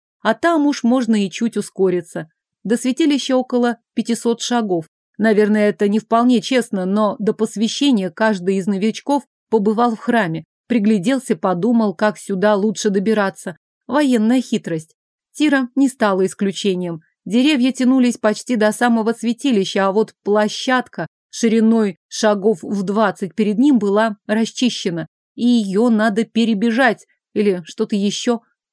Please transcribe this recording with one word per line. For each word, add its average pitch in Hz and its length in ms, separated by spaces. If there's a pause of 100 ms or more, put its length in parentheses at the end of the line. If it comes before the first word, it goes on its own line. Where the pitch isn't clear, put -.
(220)
а 220 120
там 311 340
уж - 160
можно 226 400
и 190 60
чуть - 260
ускориться. 180 760 (340)
До 208 120
святилища 262 600
около 240 400 (180)
пятисот 226 460
шагов. 202 440 (320)
Наверное, 208 520
это 202 180
не 208 120
вполне 240 420
честно, 220 440
но 202 340
до 196 140
посвящения 220 760
каждый 196 480
из 185 100
новичков 214 560 (260)
побывал 220 460
в - 40
храме, 180 460 (240)
пригляделся, 220 680
подумал, 202 580
как 214 240
сюда 202 380
лучше 208 340
добираться. 196 680 (300)
Военная 254 520
хитрость. 170 560 (380)
Тира 277 420
не 269 140
стала 190 360
исключением. 180 760 (240)
Деревья 254 460
тянулись 247 460
почти 214 380
до 214 160
самого 226 420
святилища, 220 720
а 196 40
вот 190 220 (100)
площадка 214 840 (240)
шириной 220 640 (100)
шагов 208 540
в 202 220
двадцать 196 520
перед 208 220
ним 269 200
была 208 400 (100)
расчищена, 208 800 (280)
и 233 100
ее 226 440
надо 220 340
перебежать 226 800 (280)
или 202 320
что-то 220 300
еще. 208 460 (320)